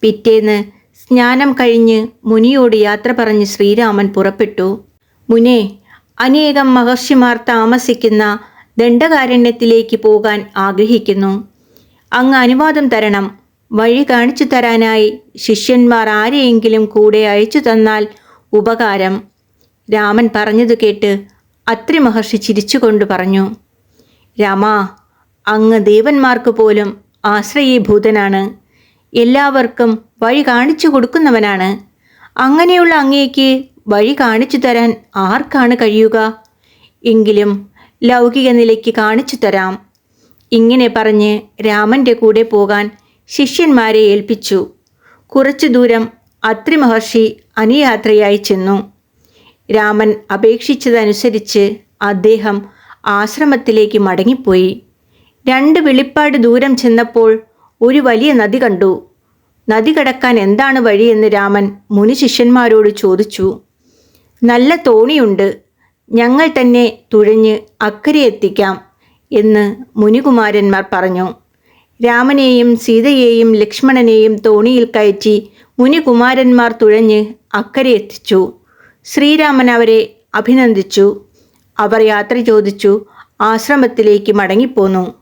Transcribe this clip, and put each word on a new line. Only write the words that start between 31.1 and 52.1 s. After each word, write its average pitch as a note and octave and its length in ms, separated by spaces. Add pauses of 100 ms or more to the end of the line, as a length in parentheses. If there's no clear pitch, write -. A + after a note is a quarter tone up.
അങ്ങനെയുള്ള E4+ 560
അങ്ങേക്ക് C4+ 540 (380)
വഴി G#3+ 260
കാണിച്ചു C4 440
തരാൻ A#3+ 320 (260)
ആർക്കാണ് B3 600
കഴിയുക? A3 420 (840)
എങ്കിലും G#3+ 480 (500)
ലൗകിക B3 480
നിലയ്ക്ക് A3+ 480
കാണിച്ചു A3 380
തരാം." F#3+ 380 (800)
ഇങ്ങനെ A#3+ 360
പറഞ്ഞ് G#3+ 440 (340)
രാമന്റെ A3 480
കൂടെ A3+ 300
പോകാൻ G#3 420 (440)
ശിഷ്യന്മാരെ B3+ 720
ഏൽപ്പിച്ചു. G3+ 600 (720)
കുറച്ചു C#4 360
ദൂരം A#3 360 (400)
അത്രി A3 320
മഹർഷി A3+ 500 (320)
അനുയാത്രയായി A3 800
ചെന്നു. G3 400 (920)
രാമൻ G#3+ 400 (240)
അപേക്ഷിച്ചതനുസരിച്ച് A3 1300 (380)
അദ്ദേഹം G3+ 560 (480)